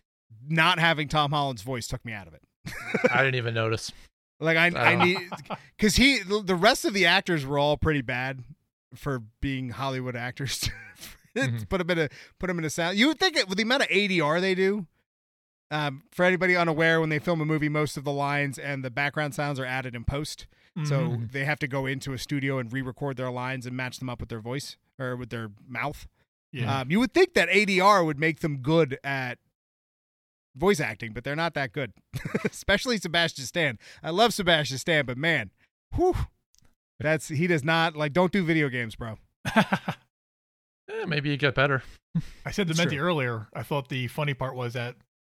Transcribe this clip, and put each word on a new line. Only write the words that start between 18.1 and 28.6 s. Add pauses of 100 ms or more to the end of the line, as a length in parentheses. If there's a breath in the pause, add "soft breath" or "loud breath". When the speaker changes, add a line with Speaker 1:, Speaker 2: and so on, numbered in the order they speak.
Speaker 1:
lines
and
the
background
sounds
are
added
in
post. (380 soft breath)
So
Speaker 3:
Mm-hmm.
Speaker 1:
they
have
to
go
into
a
studio
and
re-record
their
lines
and
match
them
up
with
their
voice (240)
or
with
their (140)
mouth. (460)
Speaker 3:
Yeah.
Speaker 1:
Um,
you
would
think
that
A
D
R
would
make
them
good